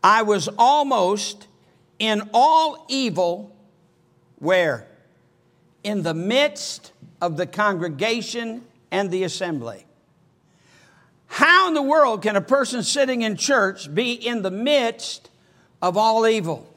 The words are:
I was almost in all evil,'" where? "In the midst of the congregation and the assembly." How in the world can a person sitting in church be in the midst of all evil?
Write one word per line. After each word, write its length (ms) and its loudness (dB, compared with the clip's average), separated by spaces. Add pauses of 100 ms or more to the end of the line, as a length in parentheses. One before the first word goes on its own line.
I 220 6
was 340 0
almost 920 2 (500)
in 340 -2
all 560 2
evil,'" 640 -2 (880)
where? 480 0 (960)
"In 220 -4
the 100 -2
midst 760 -2 (280)
of 160 -2
the 100 -2
congregation 1200 -4 (280)
and 180 -2
the 140 -2
assembly." 640 -6 (1400)
How 380 4
in 60 -2
the 80 0
world 400 2
can 140 0
a 40 2
person 420 -2
sitting 380 0
in 160 -2
church 580 -2
be 180 -2
in 280 -6
the 100 -4
midst 800 -2 (540)
of 120 0
all 320 2
evil? 400 -2 (100)